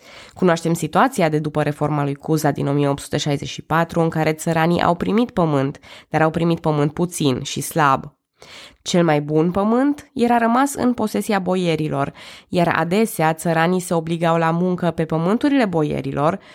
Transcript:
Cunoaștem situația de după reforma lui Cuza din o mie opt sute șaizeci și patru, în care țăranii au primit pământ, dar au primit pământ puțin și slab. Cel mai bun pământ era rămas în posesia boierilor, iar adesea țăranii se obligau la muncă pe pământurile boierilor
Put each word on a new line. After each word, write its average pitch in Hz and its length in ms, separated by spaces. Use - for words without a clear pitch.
Cunoaștem 165 400
situația 175 560
de 151 100
după 151 220
reforma 147 420
lui 139 120
Cuza 156 360
din 143 160
o 143 40
mie 143 160
opt 139 140
sute - 160
șaizeci 139 300
și - 140
patru, 170 400
în 165 80
care 160 240
țăranii 165 480
au 175 140
primit 208 360
pământ, 143 480
dar 160 120
au 160 80
primit 165 300
pământ 151 340
puțin 160 500
și - 180
slab. 147 520
Cel 175 220
mai 151 180
bun 156 300
pământ 240 640
era 240 240
rămas 240 360
în 247 200
posesia 208 460
boierilor, 160 760
iar 170 200
adesea 170 640
țăranii 165 460
se 180 140
obligau 165 440
la 165 140
muncă 175 400
pe 165 140
pământurile 220 600
boierilor 147 760